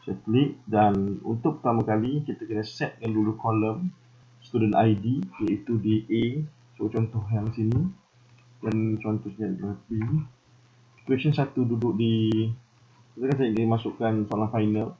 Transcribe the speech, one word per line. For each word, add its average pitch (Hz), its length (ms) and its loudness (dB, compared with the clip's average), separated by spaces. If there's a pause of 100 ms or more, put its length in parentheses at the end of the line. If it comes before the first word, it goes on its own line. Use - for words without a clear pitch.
Saya 95 160 -4
klik 127 400 2
dan 101 640 2
untuk 117 320 -2
pertama 117 240 2
kali, 113 400 0
kita 110 240 -6
kena 107 160 -4
setkan 117 480 -6
dulu 107 240 2
kolom 110 560 0 (480)
student 110 400 2
I 110 160 6
D, 113 240 -2 (240)
iaitu 107 400 -2
di 107 240 2
A. 117 160 0 (560)
So, 107 80 -2
contoh 113 480 -2
yang 107 160 0
sini. 120 400 0 (720)
Dan 110 400 0
contohnya 107 480 -4
adalah 95 240 -4 (160)
B. 113 80 -2 (1040)
Question 131 320 2
satu 127 320 0
duduk 113 320 0
di, 113 320 2 (880)
katakan 135 240 0
saya 120 80 2
ingin 113 160 2
masukkan 113 460 0 (180)
soalan 107 240 -2
final. 107 460 0